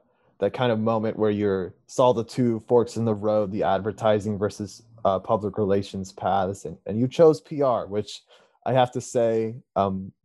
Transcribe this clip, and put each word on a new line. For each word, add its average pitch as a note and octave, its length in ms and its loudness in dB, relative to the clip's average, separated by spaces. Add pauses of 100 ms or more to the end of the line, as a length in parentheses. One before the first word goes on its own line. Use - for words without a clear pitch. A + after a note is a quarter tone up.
(400)
that G2+ 140 0
kind B2 180 0
of A2 80 0
moment A2 380 -2
where G#2+ 120 2
you G2 420 0 (140)
saw B2+ 280 4
the A2 100 -4
two A#2 380 0
forks A#2 360 2
in A2+ 80 0
the A2 80 2
road, G#2+ 380 0
the G2 120 -2
advertising G2+ 720 0
versus, G2+ 460 -6 (220)
uh, F#2+ 140 2
public G#2 380 -2
relations G2 540 -2
paths, F#2+ 540 -2
and, D#2+ 200 -12
and G2+ 140 -4
you B2+ 80 2
chose D#3+ 340 6
P D3 200 -6
R, A2+ 260 0
which G#2 340 -8 (440)
I A#2+ 80 0
have B2+ 180 4
to B2+ 100 -6
say, A2+ 540 0 (200)
um, F#2+ 360 -2 (140)